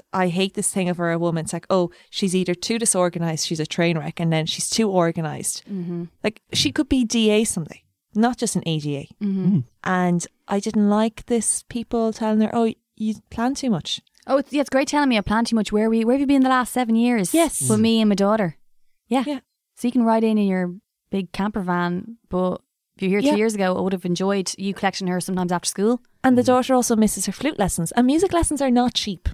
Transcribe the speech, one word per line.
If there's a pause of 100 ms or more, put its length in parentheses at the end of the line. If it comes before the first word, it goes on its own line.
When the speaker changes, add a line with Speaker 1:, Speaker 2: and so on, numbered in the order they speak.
(140)
Speaker 1:
I
hate
this
thing
of
her,
a
woman,
it's
like,
oh, (180)
she's
either
too
disorganized,
she's
a
train
wreck,
and
then
she's
too
organized.
Speaker 2:
Mm-hmm. (180)
Speaker 1:
Like, (120)
she
could
be
D
A
someday, (300)
not
just
an
A
D
A.
Speaker 2:
Mm-hmm.
Speaker 3:
Mm. (200)
Speaker 1:
And (200)
I
didn't
like
this,
people
telling
her,
"Oh, (240)
you (160)
plan
too
much." (260)
Speaker 2:
Oh,
it's,
yeah,
it's
great
telling
me
I
plan
too
much.
Where
were
you,
where
have
you
been
the
last
seven
years?
Speaker 1:
Yes.
Speaker 2:
With
Speaker 3:
Mm.
Speaker 2:
me
and
my
daughter. (500)
Yeah.
Speaker 1:
Yeah. (360)
Speaker 2:
So
you
can
ride
in
in
your (360)
big
camper
van, (120)
but (340)
if
you're
here
Speaker 1:
Yeah.
Speaker 2:
two
years
ago,
I
would
have
enjoyed
you
collecting
her
sometimes
after
school. (220)
Speaker 1:
And
the
Speaker 3:
Mm.
Speaker 1:
daughter
also
misses
her
flute
lessons.
And
music
lessons
are
not
cheap.